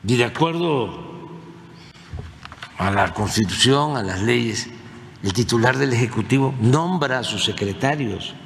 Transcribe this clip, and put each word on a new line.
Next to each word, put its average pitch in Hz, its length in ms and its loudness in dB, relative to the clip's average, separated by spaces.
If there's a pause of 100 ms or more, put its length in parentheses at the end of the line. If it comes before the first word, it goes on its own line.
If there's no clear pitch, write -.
Y 123 100 4
de 120 80 4
acuerdo 147 840 0 (1700)
a 92 140 2
la 98 200 2
Constitución, 120 840 2
a 117 80 -2
las 92 180 -2
leyes, 117 460 0 (560)
el 98 80 0
titular 117 440 2
del 135 160 2
Ejecutivo 123 680 2
nombra 147 580 2
a 117 60 -4
sus 104 200 -4
secretarios. 107 920 -2 (120)